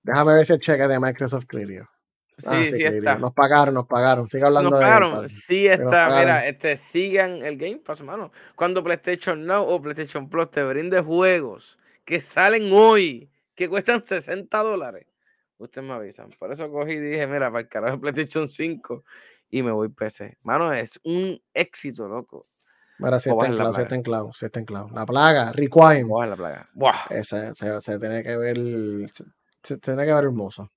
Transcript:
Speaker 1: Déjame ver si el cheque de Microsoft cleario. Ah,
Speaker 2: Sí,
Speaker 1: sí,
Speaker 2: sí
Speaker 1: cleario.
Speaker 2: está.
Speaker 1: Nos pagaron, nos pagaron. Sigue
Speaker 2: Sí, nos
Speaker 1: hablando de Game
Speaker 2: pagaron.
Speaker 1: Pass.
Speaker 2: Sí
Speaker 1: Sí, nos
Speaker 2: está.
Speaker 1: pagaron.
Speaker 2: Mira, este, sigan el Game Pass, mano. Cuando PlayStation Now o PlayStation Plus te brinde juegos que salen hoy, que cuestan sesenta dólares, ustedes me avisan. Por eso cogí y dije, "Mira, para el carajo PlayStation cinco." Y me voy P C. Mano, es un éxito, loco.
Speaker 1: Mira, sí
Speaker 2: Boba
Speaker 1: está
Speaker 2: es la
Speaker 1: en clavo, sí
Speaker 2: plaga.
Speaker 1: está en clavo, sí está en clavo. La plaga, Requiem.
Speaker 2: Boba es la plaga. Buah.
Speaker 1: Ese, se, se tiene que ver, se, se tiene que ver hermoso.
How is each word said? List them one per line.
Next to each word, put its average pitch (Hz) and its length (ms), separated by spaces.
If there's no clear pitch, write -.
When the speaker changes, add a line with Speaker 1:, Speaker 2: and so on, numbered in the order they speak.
Speaker 1:
Déjame 151 320
ver 156 140
si 170 60
el 143 80
cheque 139 260
de 131 120
Microsoft 127 460
cleario. 101 420
Ah, 131 80
Speaker 2:
Sí, 165 80
Speaker 1:
sí, 147 80
Speaker 2:
sí 127 60
Speaker 1:
cleario. 110 220
Speaker 2:
está. 127 200
Speaker 1:
Nos 123 140
pagaron, 143 420
nos 127 100
pagaron. 123 440
Sigue 135 100
Speaker 2:
Sí, 143 120
nos 147 60
Speaker 1:
hablando 143 220
de 135 60
Game 214 100
Speaker 2:
pagaron. 165 260
Speaker 1:
Pass. 107 100
Speaker 2:
Sí 104 100
Speaker 1:
Sí, 196 260
nos 185 100
Speaker 2:
está. 123 120
Speaker 1:
pagaron. 160 320
Speaker 2:
Mira, 139 260
este, 143 300
sigan 190 540
el 147 140
Game 185 280
Pass, 156 160
mano. 175 300
Cuando 180 280
PlayStation 175 600
Now 196 200
o 170 160
PlayStation 147 480
Plus 165 200
te 143 140
brinde 165 380
juegos 165 760
que 165 160
salen 208 500
hoy, 196 580
que 175 160
cuestan 214 340
sesenta 190 600
dólares, 147 420
ustedes 135 280
me 131 60
avisan. 104 460
Por 98 120
eso 151 200
cogí 147 220
y 151 60
dije, 147 280
"Mira, 135 240
para 117 100
el 120 80
carajo 117 320
PlayStation 147 480
cinco." 156 540
Y 131 100
me 120 100
voy 110 180
P 110 200
C. - 320
Mano, 147 320
es 113 300
un 180 360
éxito, 127 540
loco. - 400
Speaker 1:
Mira, 127 220
sí 131 100
Speaker 2:
Boba 120 180
Speaker 1:
está 123 60
Speaker 2:
es 113 40
la - 0
Speaker 1:
en - 0
clavo, 113 140
sí - 40
Speaker 2:
plaga. 123 80
Speaker 1:
está 127 120
en 123 80
clavo, 113 300
sí - 120
está 113 140
en 110 60
clavo. 104 280
La 110 120
plaga, 131 460
Requiem. 143 560
Speaker 2:
Boba 113 180
es 110 40
la 98 60
plaga. 78 380
Buah. - 360
Speaker 1:
Ese, 110 440
se, 104 280
se 104 180
tiene 113 240
que 117 140
ver, 120 200
se, - 140
se 135 140
tiene 135 280
que 151 80
ver 147 100
hermoso. 104 540